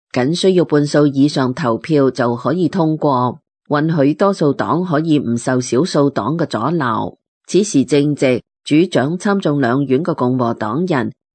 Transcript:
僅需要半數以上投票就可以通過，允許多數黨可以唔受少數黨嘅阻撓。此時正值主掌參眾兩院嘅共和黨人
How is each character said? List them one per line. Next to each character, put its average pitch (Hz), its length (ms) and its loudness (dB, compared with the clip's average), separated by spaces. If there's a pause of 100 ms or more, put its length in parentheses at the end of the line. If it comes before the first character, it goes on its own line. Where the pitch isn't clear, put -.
(120)
僅 131 220 0
需 190 220 2
要 165 80 4
半 147 200 2
數 147 220 2
以 139 220 2
上 131 260 -2
投 113 240 -2
票 139 320 2
就 120 240 -2
可 123 180 -2
以 175 160 0
通 160 280 0
過， 127 420 0 (300)
允 156 280 0
許 143 180 2
多 196 180 2
數 151 200 0
黨 135 320 -2
可 160 140 -2
以 160 220 0
唔 117 160 -2
受 127 240 -2
少 123 240 0
數 143 260 0
黨 135 260 -4
嘅 170 100 -2
阻 - 120 -8
撓。 120 560 -2 (320)
此 185 160 2
時 135 220 0
正 147 320 2
值 127 260 0 (220)
主 156 260 4
掌 147 260 0
參 202 220 -2
眾 151 220 0
兩 131 240 2
院 131 180 0
嘅 165 140 -4
共 127 200 0
和 120 180 0
黨 117 320 -4
人 123 260 -2 (220)